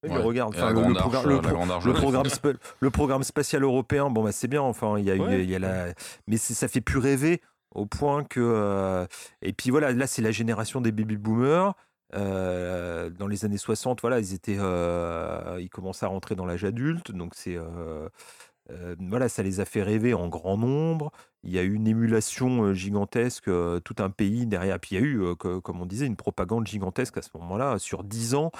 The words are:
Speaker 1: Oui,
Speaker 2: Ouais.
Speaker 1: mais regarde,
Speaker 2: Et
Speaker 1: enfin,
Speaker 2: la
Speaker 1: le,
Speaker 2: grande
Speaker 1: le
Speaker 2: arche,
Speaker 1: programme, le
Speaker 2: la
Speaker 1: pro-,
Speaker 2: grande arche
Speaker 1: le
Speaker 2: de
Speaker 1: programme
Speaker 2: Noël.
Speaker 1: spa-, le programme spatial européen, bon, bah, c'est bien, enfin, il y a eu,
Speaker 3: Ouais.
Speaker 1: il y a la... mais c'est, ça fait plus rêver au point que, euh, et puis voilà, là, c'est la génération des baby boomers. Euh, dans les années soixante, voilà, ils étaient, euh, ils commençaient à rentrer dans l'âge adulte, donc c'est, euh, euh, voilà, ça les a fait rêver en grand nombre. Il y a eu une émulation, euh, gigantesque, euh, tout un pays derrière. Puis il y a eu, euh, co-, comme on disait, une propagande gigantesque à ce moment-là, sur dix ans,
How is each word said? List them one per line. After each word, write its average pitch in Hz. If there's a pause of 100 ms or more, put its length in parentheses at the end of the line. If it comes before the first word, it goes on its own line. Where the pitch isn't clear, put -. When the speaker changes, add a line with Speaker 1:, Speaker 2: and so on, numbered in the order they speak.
Speaker 1:
Oui, 85
Speaker 2:
Ouais. 87
Speaker 1:
mais -
regarde, 117
Speaker 2:
Et 85
Speaker 1:
enfin, -
Speaker 2:
la 113
Speaker 1:
le, 113
Speaker 2:
grande 117
Speaker 1:
le 92
Speaker 2:
arche, 92
Speaker 1:
programme, 127
le 139
Speaker 2:
la -
Speaker 1:
pro-, -
Speaker 2:
grande 87
arche 90
Speaker 1:
le 123
Speaker 2:
de -
Speaker 1:
programme 131
Speaker 2:
Noël. 131
Speaker 1:
spa-, -
le 135
programme 135
spatial 143
européen, 139
bon, 110
bah, 104
c'est -
bien, 143
enfin, 110
il 101
y 98
a 95
eu, 98
Speaker 3:
Ouais. 98
Speaker 1:
il 92
y 92
a -
la... 92 (420)
mais 110
c'est, 113
ça 127
fait 131
plus -
rêver 139 (320)
au 104
point 143
que, 131
euh, 98 (360)
et 95
puis -
voilà, 143
là, 127
c'est -
la 110
génération 110
des 113
baby 107
boomers. 131 (400)
Euh, 90
dans 92
les 104
années 101
soixante, -
voilà, 120
ils 95
étaient, 98
euh, 85
ils 90
commençaient 95
à -
rentrer 95
dans 92
l'âge 87
adulte, 135
donc 87
c'est, 90
euh, 82 (600)
euh, 87
voilà, 110
ça -
les 95
a 98
fait 104
rêver 110
en 90
grand 82
nombre. 147 (300)
Il 90
y 92
a 90
eu 98
une 110
émulation, 113
euh, 98
gigantesque, 101
euh, 87
tout -
un 98
pays 113
derrière. 95
Puis -
il 92
y -
a 139
eu, 135
euh, 87
co-, 92
comme 90
on 90
disait, 113
une 113
propagande 104
gigantesque 101
à -
ce -
moment-là, 101
sur 92
dix 113
ans, 156